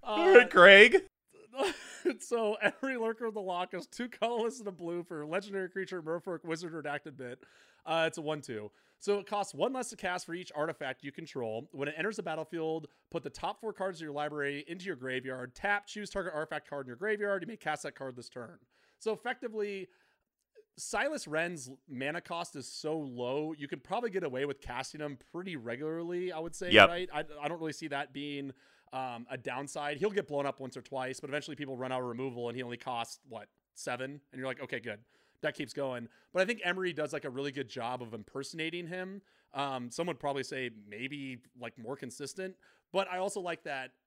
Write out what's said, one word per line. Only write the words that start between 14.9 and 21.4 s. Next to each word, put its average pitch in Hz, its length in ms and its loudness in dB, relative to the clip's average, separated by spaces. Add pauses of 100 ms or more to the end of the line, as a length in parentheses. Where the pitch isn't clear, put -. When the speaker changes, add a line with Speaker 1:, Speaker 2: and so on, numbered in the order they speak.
Speaker 1:
graveyard. 127 580 -6
Tap, 202 320 -2
choose 208 220 -10
target 180 260 -4
artifact 151 360 -6
card 139 160 -6
in - 20 -12
your 120 80 -10
graveyard. 202 460 -2
You 190 60 -8
may 226 80 -10
cast 151 260 -4
that 147 120 -8
card 131 220 -8
this 120 140 -14
turn. 123 280 -14 (400)
So 220 140 -2
effectively, 214 760 -6 (880)
Silas 262 500 -2
Ren's 156 420 -2 (180)